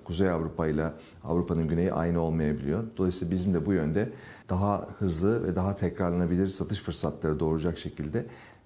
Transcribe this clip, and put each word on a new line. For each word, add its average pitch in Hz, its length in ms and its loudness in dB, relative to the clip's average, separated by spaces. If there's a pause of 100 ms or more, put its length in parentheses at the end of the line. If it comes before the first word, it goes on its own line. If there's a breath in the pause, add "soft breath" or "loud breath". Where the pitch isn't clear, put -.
Kuzey 90 260 2
Avrupa 82 360 0
ile 78 260 0 (320 loud breath)
Avrupa'nın 82 440 2
güneyi 85 240 2
aynı 85 280 2
olmayabiliyor. 80 640 0 (120)
Dolayısıyla 90 360 0
bizim 92 220 2
de 82 120 0
bu 101 60 2
yönde 87 360 2 (400 loud breath)
daha 98 400 0 (100)
hızlı 95 460 2
ve 87 120 0
daha 95 200 0
tekrarlanabilir 90 720 2
satış - 320 -4
fırsatları 78 600 -2
doğuracak 80 380 0
şekilde 78 480 -6 (400 loud breath)